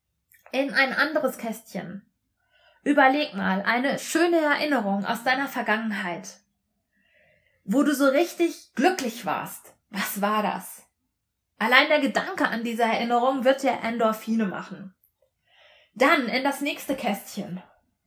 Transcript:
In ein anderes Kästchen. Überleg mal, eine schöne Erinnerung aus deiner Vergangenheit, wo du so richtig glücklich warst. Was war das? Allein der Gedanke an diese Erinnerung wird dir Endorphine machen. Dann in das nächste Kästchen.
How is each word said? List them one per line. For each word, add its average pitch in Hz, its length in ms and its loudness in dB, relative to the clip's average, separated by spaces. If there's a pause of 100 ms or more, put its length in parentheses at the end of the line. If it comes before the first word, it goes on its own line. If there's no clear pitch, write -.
(520)
In 269 200 -2
ein 262 200 2
anderes 294 440 0
Kästchen. 202 720 -10 (760)
Überleg 285 500 4
mal, 190 280 -2
eine 240 360 -2
schöne 339 400 2
Erinnerung 269 680 0
aus 233 200 -4
deiner 269 240 0
Vergangenheit, 214 880 -4 (1300)
wo 247 180 2
du 294 120 2
so 269 120 4
richtig 320 680 0
glücklich 269 520 0
warst. - 480 -6 (200)
Was 196 260 -4
war 208 220 2
das? - 400 -6 (760)
Allein 254 300 6
der 302 140 2
Gedanke 277 480 0
an 226 160 -4
diese 233 180 -2
Erinnerung 240 600 2
wird 269 180 4
dir 247 180 0
Endorphine 226 640 0
machen. 185 480 -8 (1000)
Dann 277 320 4
in 240 160 -2
das 269 180 -2
nächste 285 360 -4
Kästchen. - 640 -6 (440)